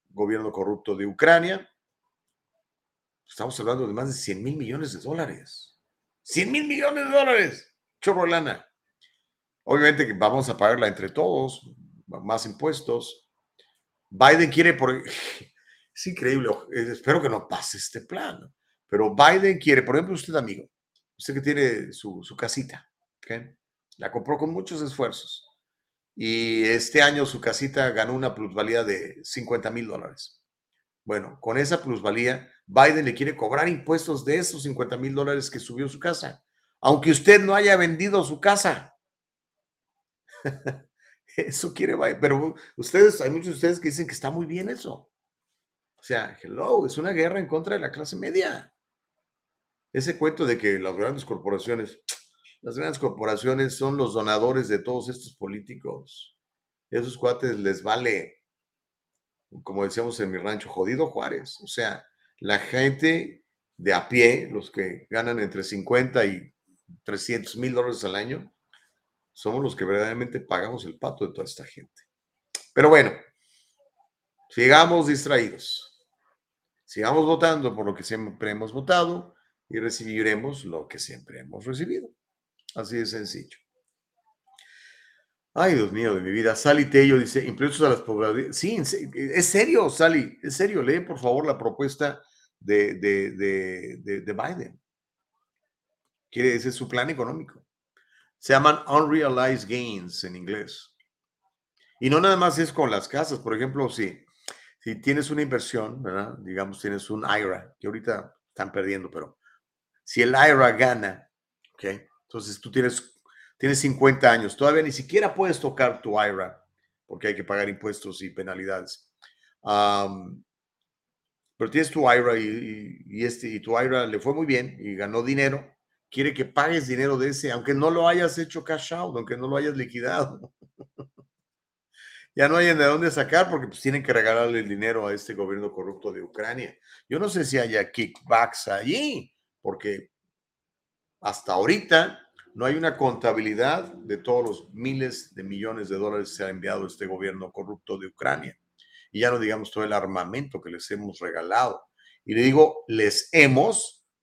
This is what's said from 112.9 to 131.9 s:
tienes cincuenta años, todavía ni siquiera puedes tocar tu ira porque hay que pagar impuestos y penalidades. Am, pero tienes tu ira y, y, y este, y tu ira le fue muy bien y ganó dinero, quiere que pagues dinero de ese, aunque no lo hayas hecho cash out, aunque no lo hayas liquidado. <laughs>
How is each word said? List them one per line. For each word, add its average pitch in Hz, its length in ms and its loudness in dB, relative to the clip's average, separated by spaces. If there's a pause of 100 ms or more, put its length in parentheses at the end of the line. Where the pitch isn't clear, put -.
tienes 135 200 2
cincuenta 135 520 6
años, 113 260 2
todavía 151 260 6
ni 147 100 -4
siquiera 185 420 0
puedes 185 240 0
tocar 131 420 0
tu 107 200 -8
ira 95 420 -4 (440)
porque 95 220 -6
hay 101 60 -2
que 92 100 -10
pagar 101 240 -2
impuestos 98 540 -10
y 92 80 -12
penalidades. 95 800 -10 (520)
Am, 101 800 0 (1120)
pero 113 140 -4
tienes 156 200 -2
tu 135 200 2
ira 120 280 4
y, 110 60 -4 (640)
y, 101 120 -12
y 117 40 0
este, 117 240 -6
y 110 120 -10
tu 113 180 -2
ira 127 280 0
le 107 120 -6
fue 131 160 -2
muy 160 120 -2
bien 131 320 -2
y 101 160 -10
ganó 104 280 -4
dinero, 139 540 -2 (340)
quiere 139 220 -2
que 131 140 -4
pagues 147 420 0
dinero 131 300 0
de 135 120 0
ese, 135 220 -6
aunque 120 220 -2
no 147 160 2
lo 170 180 2
hayas 170 300 0
hecho 160 260 -8
cash 160 300 -6
out, 175 220 -8
aunque 117 200 -6
no 127 120 -8
lo 139 80 -2
hayas 143 200 -2
liquidado. 127 800 -6 (240)
<laughs> - 460 -20 (1080)